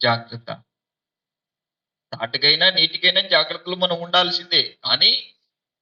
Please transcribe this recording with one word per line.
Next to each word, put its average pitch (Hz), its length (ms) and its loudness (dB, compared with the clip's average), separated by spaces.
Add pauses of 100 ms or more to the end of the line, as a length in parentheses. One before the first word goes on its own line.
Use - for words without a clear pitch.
జాగ్రత్త. 117 600 -4 (1500)
తాటికైనా 151 580 0
నీటికైనా 180 500 0
జాగ్రత్తలు 180 560 0
మనం 175 240 -2
ఉండాల్సిందే. 175 840 0
కానీ - 500 0 (480)